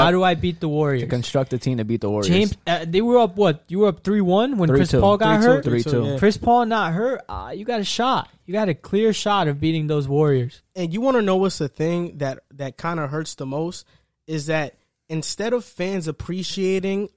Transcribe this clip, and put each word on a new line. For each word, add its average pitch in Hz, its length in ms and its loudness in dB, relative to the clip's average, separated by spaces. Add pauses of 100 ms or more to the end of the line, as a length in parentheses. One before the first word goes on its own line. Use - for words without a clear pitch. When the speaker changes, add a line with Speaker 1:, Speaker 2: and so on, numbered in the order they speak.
Speaker 1:
how 175 60 6
do 185 120 4
I 180 120 4
beat 170 240 -4
the 165 100 -4
Warriors?" 147 340 0
Speaker 2:
to - 40 -6
construct 127 460 -2
a 123 40 -2
team 127 220 -2
to 110 60 -2
beat 113 160 -2
the 104 80 -2
Warriors. 104 180 0
Speaker 1:
James, 190 280 2 (120)
uh, 165 200 -2
they 180 140 0
were 240 160 4
up, 196 200 2
what? 175 300 2
You 180 120 -4
were 208 80 4
up 175 160 -2
three 208 180 2
one 208 360 2
when 170 120 2
Chris 147 220 4
Speaker 2:
Three 135 60 4
two. 120 40 4
Speaker 1:
Paul 202 160 6
got 214 200 4
Speaker 2:
Three 220 80 4
two, 247 60 6
Speaker 1:
hurt? 269 120 2
Speaker 2:
three 120 200 0
two. 120 220 0
Speaker 3:
Yeah. 135 140 -2
Speaker 1:
Chris 208 180 4
Paul 240 300 2
not 202 260 0
hurt? 240 340 -2
Uh, 104 280 -10
you 202 100 -12
got 233 140 -2
a 202 60 -2
shot. 233 440 -2 (160)
You 175 80 -10
got 214 160 0
a 147 60 0
clear 214 360 0
shot 196 360 0
of 143 120 -2
beating 160 280 0
those 147 200 -2
Warriors. 143 540 0 (140)
Speaker 3:
And 170 180 -4
you 220 80 -4
wanna 254 220 2
know 190 140 2
what's 190 200 0
the 147 120 -4
thing 170 500 -4
that, 135 200 -6 (160)
that 135 220 -12
kinda 165 300 -6
hurts 151 280 -6
the 143 120 -10
most? 160 400 -8 (400)
Is 156 200 -6
that 156 280 -4 (340)
instead 180 440 -6
of 240 120 -2
fans 180 420 -6
appreciating 190 1080 -4